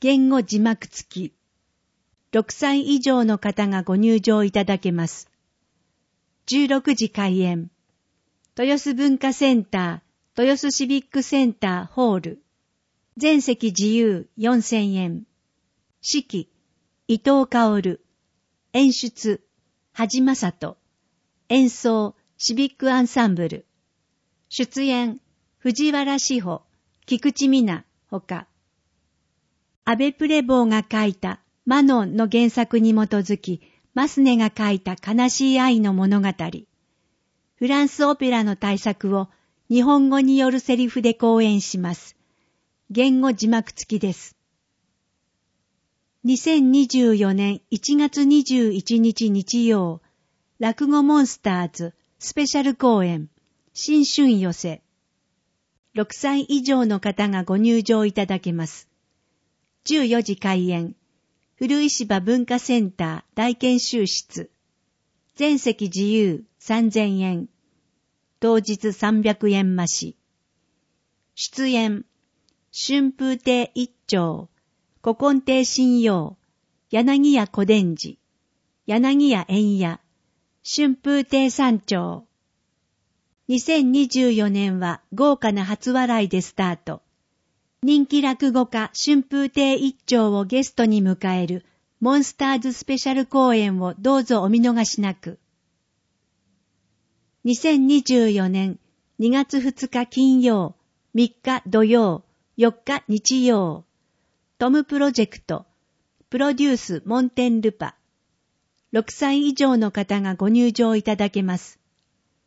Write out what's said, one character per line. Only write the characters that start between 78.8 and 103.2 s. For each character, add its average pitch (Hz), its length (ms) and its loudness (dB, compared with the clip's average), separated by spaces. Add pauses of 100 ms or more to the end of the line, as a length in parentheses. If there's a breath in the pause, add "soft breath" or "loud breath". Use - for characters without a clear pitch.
柳 269 420 2
家 196 200 0
円 202 300 0
屋、 170 220 -4 (640)
春 285 320 0
風 277 300 -2
亭 269 260 0
三 240 300 0
朝。 175 480 -6 (1200)
二 247 100 0
千 294 320 2
二 269 160 2
十 254 220 2
四 214 200 0
年 196 280 -2
は 175 220 -6 (140)
豪 277 240 2
華 220 140 -2
な 202 120 -4
初 208 260 -6
笑 240 360 0
い - 20 -10
で 185 140 -2
ス - 120 -14
タ 190 160 -2
ー 165 60 -6
ト。 - 240 -14 (840)
人 285 220 4
気 285 160 0
落 269 320 0
語 247 140 2
家 220 260 -6
春 285 300 2
風 277 260 -2
亭 269 260 0
一 269 300 -2
朝 214 340 0
を 202 60 -2
ゲ 254 180 -2
ス - 100 -6
ト 233 120 0
に 214 180 2
迎 185 140 2 (180)
え 180 120 -2
る 180 180 -8 (340)
モ 247 140 0
ン 277 120 4
ス - 100 -8
タ 269 180 -2
ー 269 60 -2
ズ 247 160 -6
ス - 100 -16
ペ 269 140 -4
シ 269 100 -6
ャ 269 60 -2
ル 262 100 0
公 254 300 2
演 202 260 0
を 180 180 -4
ど 262 180 2
う 269 60 0
ぞ 226 200 0
お 190 80 0
見 233 100 4
逃 233 240 2
し - 160 -4
な 196 140 -4
く。 - 240 -16 (2000)
二 240 140 0
千 285 300 2
二 277 160 4
十 240 260 2
四 190 220 0
年 190 280 -4 (400)
二 226 120 0
月 269 320 0
二 262 260 -6
日 240 160 -4
金 262 380 2
曜、 214 340 0 (380)
三 233 160 2
日 - 360 -6
土 220 180 4
曜、 220 400 2 (340)
四 233 140 4
日 277 360 -6
日 247 380 0